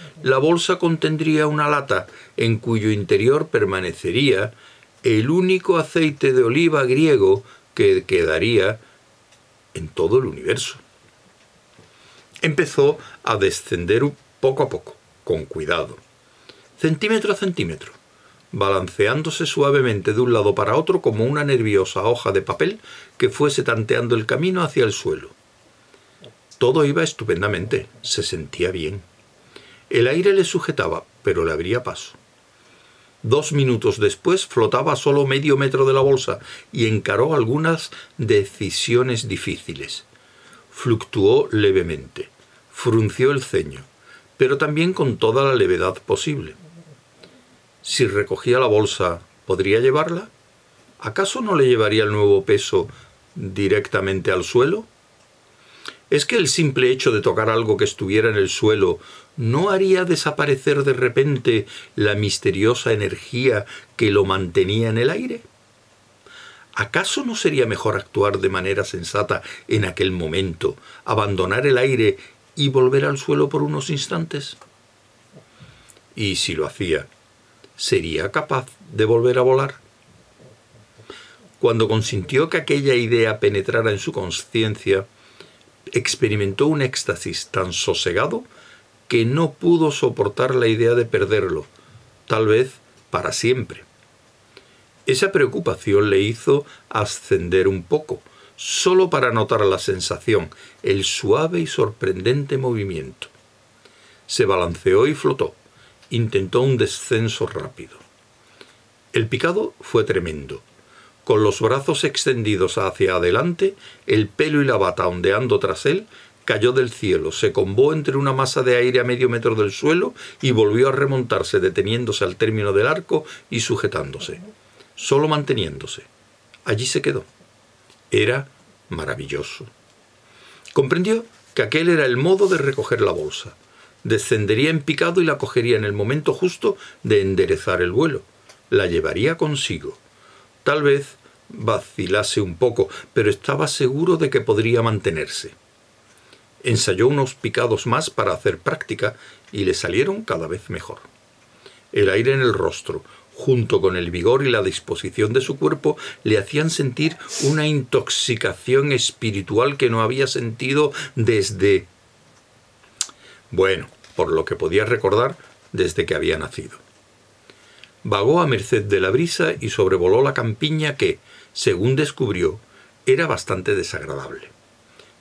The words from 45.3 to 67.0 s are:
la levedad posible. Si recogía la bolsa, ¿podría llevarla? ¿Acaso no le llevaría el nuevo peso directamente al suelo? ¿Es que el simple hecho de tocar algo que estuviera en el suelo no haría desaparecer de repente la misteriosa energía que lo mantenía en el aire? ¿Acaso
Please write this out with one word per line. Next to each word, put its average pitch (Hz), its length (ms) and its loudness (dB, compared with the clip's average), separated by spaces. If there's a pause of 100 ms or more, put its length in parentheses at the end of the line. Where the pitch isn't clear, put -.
la 135 120 4
levedad 92 460 2
posible. 110 520 -4 (1300)
Si - 240 0
recogía 101 540 0
la 127 60 2
bolsa, 101 540 0 (240)
¿podría 98 360 0
llevarla? 160 480 0 (720)
¿Acaso 190 400 -4
no 208 160 0
le 139 100 4
llevaría 110 380 4
el 104 80 0
nuevo 101 320 4
peso 101 420 0 (480)
directamente 98 960 -2
al 92 140 0
suelo? 202 400 2 (1300)
¿Es 143 140 2
que 240 120 -2
el 175 100 2
simple 131 460 2
hecho 131 180 0
de 107 100 2
tocar 110 300 0
algo 113 260 0
que 104 80 0
estuviera 107 440 0
en 107 80 0
el 95 120 2
suelo 101 520 2 (360)
no 143 340 0
haría 190 340 2
desaparecer 147 800 0
de 139 80 4
repente 127 760 0 (280)
la 104 200 0
misteriosa 104 800 0
energía 120 760 -2 (300)
que 107 140 2
lo 101 140 4
mantenía 95 640 0
en 110 100 -2
el 131 120 2
aire? 240 320 -6 (1300)
¿Acaso 190 500 -2